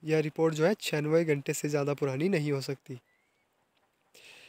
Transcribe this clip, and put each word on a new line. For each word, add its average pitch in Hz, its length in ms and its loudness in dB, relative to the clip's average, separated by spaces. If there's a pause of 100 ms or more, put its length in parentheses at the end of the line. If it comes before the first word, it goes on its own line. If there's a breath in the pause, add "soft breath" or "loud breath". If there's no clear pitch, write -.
यह 156 140 2
रिपोर्ट 156 360 2
जो 151 120 2
है 208 80 4
छियानवे 156 500 0
घंटे 151 280 0
से 147 160 -4
ज़्यादा 143 260 0
पुरानी 139 340 -2
नहीं 151 240 0
हो 139 80 -2
सकती। 131 400 -10 (1500 loud breath)